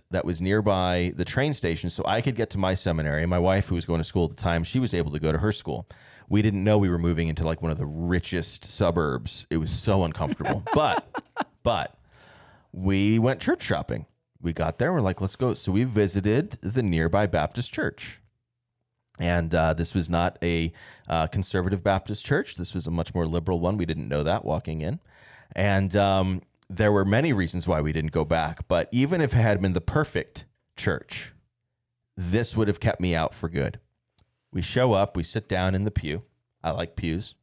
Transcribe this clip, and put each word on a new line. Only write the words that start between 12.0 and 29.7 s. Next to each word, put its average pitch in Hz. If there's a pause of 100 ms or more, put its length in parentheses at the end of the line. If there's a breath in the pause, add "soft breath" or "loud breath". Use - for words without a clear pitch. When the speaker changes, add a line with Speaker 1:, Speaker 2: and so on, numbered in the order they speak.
Speaker 1:
we 98
went 123
church 339
shopping. - (360)
We 82
got 80
there, 147
we're 165
like, 95
"Let's 95
go." 127
So -
we 104
visited 104
the 120
nearby 90
Baptist 80
church. - (1000)
And, 85
uh, 80
this 82
was 85
not 87
a, 82 (360 loud breath)
uh, 78
conservative 92
Baptist 101
church. -
This -
was 87
a 80
much 85
more 85
liberal 85
one. 90
We 92
didn't 78
know 71
that 87
walking 78
in. 101 (560 soft breath)
And, 98
um, 95 (280)
there 104
were 98
many 127
reasons 87
why 80
we 76
didn't 78
go 82
back, 80
but 85
even 143
if 139
it 123
had 104
been 95